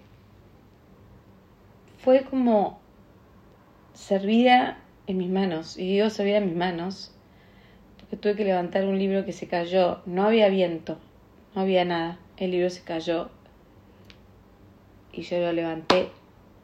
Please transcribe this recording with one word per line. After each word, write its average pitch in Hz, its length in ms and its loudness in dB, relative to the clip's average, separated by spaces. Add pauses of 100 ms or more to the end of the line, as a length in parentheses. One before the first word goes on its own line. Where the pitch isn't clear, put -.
(2000)
fue 262 240 6
como 240 560 2 (1120)
servida 233 840 2 (300)
en 190 100 -4
mis 180 120 -4
manos. 185 480 -4
Y 185 100 -6
digo 202 220 2
servida 208 280 0
en 208 80 2
mis 170 100 -2
manos 175 580 -6 (840)
porque - 160 -14
tuve 208 200 -2
que 208 100 -2
levantar 185 400 0
un 196 120 0
libro 196 280 0
que 185 80 -8
se - 140 -12
cayó. 175 580 0
No 180 180 -2
había 214 240 4
viento, 180 500 -2 (560)
no 190 80 -2
había 185 220 2
nada. 170 360 -4 (180)
El 185 140 -4
libro 180 180 0
se 180 140 -10
cayó 165 460 -6 (1800)
y 170 120 -12
yo 175 160 -4
lo 175 120 0
levanté 160 580 0 (540)